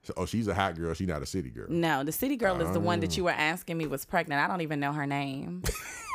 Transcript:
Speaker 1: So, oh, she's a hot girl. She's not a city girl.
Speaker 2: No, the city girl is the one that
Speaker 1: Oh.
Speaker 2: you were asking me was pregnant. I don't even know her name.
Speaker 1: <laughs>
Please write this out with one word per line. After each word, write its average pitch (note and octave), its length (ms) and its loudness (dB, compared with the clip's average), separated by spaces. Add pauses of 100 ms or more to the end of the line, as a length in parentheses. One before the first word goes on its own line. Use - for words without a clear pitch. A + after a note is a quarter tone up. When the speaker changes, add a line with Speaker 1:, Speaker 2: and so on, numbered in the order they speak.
Speaker 1:
So, - 120 -8
oh, F2+ 100 0
she's A2 200 0
a G2 80 2
hot F#2 220 2
girl. E2 180 -2
She's F#2 140 -2
not D2+ 140 0
a C2+ 40 -6
city D2 240 -4
girl. A1+ 180 -10
Speaker 2:
No, D#3+ 360 2
the D#3 80 -2
city C4+ 240 0
girl F#3+ 260 2
is E3 80 2
the F#3 100 2
one E3+ 200 2
that E3 140 0
Speaker 1:
Oh. - 20 0
Speaker 2:
you F#3 80 0
were F3 80 4
asking E3 460 0
me D#3+ 100 0
was C#3 160 -4
pregnant. D#3+ 360 2
I D3+ 60 4
don't F#3+ 140 0
even D3+ 200 0
know C#3+ 120 2
her D3 160 0
name. C#3+ 600 -4
Speaker 1:
<laughs> - 40 0 (420)